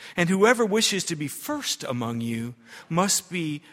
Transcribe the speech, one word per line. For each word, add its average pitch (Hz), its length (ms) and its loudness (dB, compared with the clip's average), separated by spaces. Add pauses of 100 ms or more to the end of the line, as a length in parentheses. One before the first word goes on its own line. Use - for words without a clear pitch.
(180)
and 175 120 4
whoever 220 360 6
wishes 208 400 2
to 170 100 -2
be 147 140 -4
first - 560 -6
among 117 340 -2
you 117 360 -4 (340)
must 185 420 0
be 156 420 -4